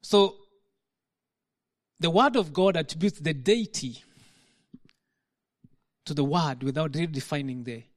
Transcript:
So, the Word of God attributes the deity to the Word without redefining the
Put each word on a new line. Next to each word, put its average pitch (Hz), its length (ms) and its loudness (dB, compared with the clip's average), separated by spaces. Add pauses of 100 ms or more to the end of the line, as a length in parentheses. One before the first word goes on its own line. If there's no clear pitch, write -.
So, 196 360 4 (1600)
the 170 100 0
Word 233 240 6
of 180 180 0
God 185 240 4
attributes 160 440 -2
the 156 120 -2
deity 143 680 -2 (2000)
to - 80 -10
the 143 120 0
Word 143 400 -2
without 143 260 -4
redefining 139 760 -6
the 117 200 -12 (120)